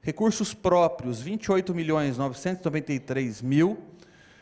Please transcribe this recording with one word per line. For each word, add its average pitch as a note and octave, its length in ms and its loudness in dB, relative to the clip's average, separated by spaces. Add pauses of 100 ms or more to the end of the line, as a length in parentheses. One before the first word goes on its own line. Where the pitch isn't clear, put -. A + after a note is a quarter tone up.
recursos G#3 540 0
próprios, D#3+ 640 2
vinte G3 260 -6
e G3+ 60 2
oito F#3 220 2
milhões D#3 420 0
novecentos C#3 460 -4
e - 20 -18
noventa D3+ 280 -2
e C3 80 -2
três B2 420 -6
mil, D3 340 2 (640)